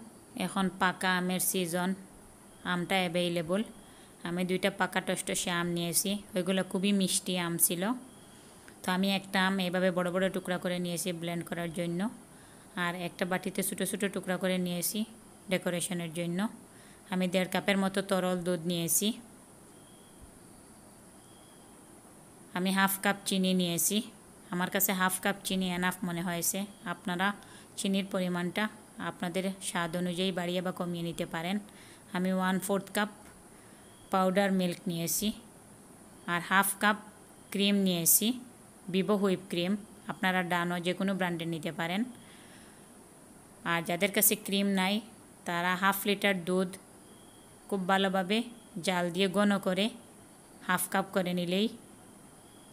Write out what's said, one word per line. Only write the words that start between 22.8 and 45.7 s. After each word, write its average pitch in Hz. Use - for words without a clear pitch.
কাপ 202
চিনি 185
নিয়েছি, 170
আমার 180
কাছে 196
হাফ 185
কাপ 196
চিনি 190
এনাফ 180
মনে 170
হয়েছে। 170
আপনারা 180
চিনির 196
পরিমাণটা 180
আপনাদের 180
স্বাদ 170
অনুযায়ী 180
বাড়িয়ে 175
বা 180
কমিয়ে 175
নিতে 165
পারেন। 175
আমি 180
ওয়ান 185
ফোর্থ 196
কাপ 208
পাউডার 190
মিল্ক 180
নিয়েছি, 170
আর 170
হাফ 190
কাপ 208
ক্রিম 202
নিয়েছি, 175
ভিভো 190
হুইপ 185
ক্রিম। 175
আপনারা 185
ডানো 175
যে 180
কোনো 196
ব্র্যান্ডের 170
নিতে 165
পারেন। 170
আর 170
যাদের 180
কাছে 214
ক্রিম 196
নাই, 190
তারা 175